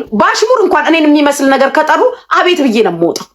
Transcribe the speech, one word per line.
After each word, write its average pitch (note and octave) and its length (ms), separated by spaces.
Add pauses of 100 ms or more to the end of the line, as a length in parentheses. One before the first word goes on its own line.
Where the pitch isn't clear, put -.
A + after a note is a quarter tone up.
(140)
በአሽሙር A4 460
እንኳን D#4 260
እኔን D#4 200
የሚመስል D4 440
ነገር C4+ 220
ከጠሩ D#4 300 (300)
አቤት F4 300
ብዬ A#3 180
ነው F#3 140
የምወጣው። E3+ 420